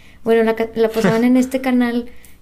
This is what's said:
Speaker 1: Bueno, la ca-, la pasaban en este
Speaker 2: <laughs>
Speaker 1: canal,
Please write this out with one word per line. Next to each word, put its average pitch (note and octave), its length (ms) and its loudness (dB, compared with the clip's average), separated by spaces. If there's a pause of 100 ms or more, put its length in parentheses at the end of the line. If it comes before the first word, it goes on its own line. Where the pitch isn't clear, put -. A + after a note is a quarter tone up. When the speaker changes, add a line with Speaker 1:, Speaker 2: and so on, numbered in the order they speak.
(240)
Speaker 1:
Bueno, A3+ 180 2
la A3 140 0
ca-, A3+ 180 -4
la A3+ 140 2
pasaban A3+ 340 2
en B3 140 4
este B3+ 240 0
Speaker 2:
<laughs> C4+ 80 -6
Speaker 1:
canal, A#3+ 380 0 (360)